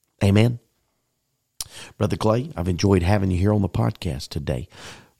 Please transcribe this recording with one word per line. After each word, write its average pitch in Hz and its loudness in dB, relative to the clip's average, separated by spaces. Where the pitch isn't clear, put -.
Amen. 110 4
Brother 101 -2
Clay, 120 0
I've 85 -4
enjoyed 92 2
having 95 2
you 92 0
here 98 2
on 104 2
the 95 0
podcast 98 -4
today. 69 -6